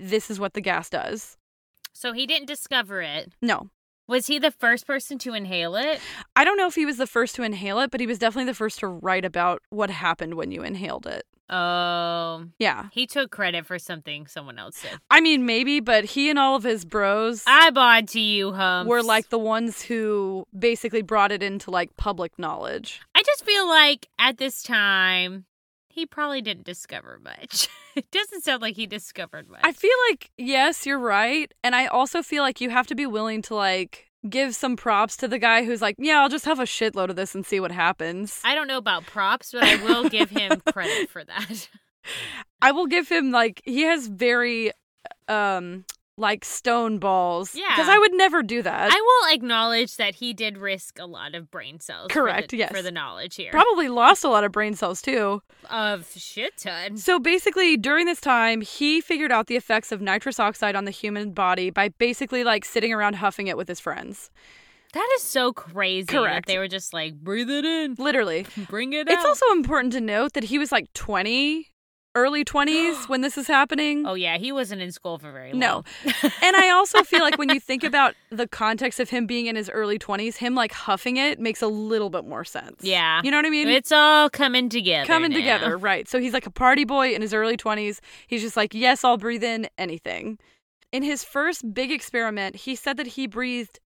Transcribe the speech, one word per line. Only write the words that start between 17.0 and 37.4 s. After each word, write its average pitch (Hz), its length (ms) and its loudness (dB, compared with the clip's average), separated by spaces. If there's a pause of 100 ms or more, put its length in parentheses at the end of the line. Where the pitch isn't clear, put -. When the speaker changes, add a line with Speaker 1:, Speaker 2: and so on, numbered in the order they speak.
Speaker 2:
I 302 240 8
bought 240 400 6
to 226 100 -4
you, 202 340 0
Humps. 190 360 0
Speaker 1:
were, 240 140 4
like, 226 260 2
the 233 100 0
ones 220 440 -2
who 202 600 -4 (120)
basically 233 460 0
brought 202 280 2
it 196 120 -4
into, 196 260 -6
like, 180 260 -4
public 185 440 -6
knowledge. - 640 -8 (140)
Speaker 2:
I 359 80 6
just - 220 0
feel 403 220 2
like 302 400 4 (120)
at 240 200 2
this 262 240 -6
time, 190 840 0 (440)
he 320 180 -8
probably 285 340 -6
didn't 196 240 -10
discover 62 580 -16
much. - 500 -6
<laughs> - 40 -20 (180)
It - 140 -6
doesn't 392 340 -4
sound 254 200 -2
like 214 120 -4
he 214 120 -8
discovered 180 600 -12
much. 90 160 -20
Speaker 1:
I - 80 4
feel 392 220 4 (160)
like, - 260 -4
yes, 269 480 0
you're 277 140 -2
right. 240 560 0 (100)
And 247 120 2
I 254 100 4
also 262 380 0
feel 294 180 -2
like 262 180 -2
you 247 120 -4
have 247 160 0
to 294 80 -6
be 277 100 -2
willing 220 380 -4
to, 226 100 -10
like, 190 560 -2 (180)
give 254 280 0
some 254 200 -2
props 214 420 0
to 262 100 -4
the 226 100 -2
guy 226 260 4
who's 226 160 -2
like, 214 200 -2
"Yeah, 302 200 4
I'll 277 80 6
just 262 180 -4
have 294 140 0
a 254 40 0
shitload 202 460 -2
of 185 80 -6
this 185 180 -6
and 196 100 -8